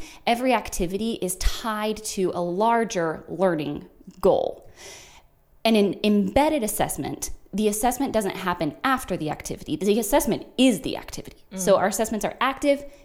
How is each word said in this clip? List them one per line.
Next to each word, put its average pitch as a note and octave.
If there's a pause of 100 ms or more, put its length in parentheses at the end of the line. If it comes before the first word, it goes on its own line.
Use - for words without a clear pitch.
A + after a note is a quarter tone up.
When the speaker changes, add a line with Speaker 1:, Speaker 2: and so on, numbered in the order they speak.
(260)
Speaker 1:
every A#3+
activity G3+
is F3+
tied G#3+
to F#3
a F3
larger F3+
learning D#3 (340)
goal. - (1000)
And A3+
in G3+
embedded G#3+
assessment, - (220)
the G#3
assessment A#3
doesn't A3
happen F3
after B3+
the D#3
activity. -
The G#3
assessment A#3+ (100)
is B3
the -
activity. -
Speaker 2:
Mm. F#3+
Speaker 1:
So F#3+
our F3+
assessments A3
are -
active, C4+ (220)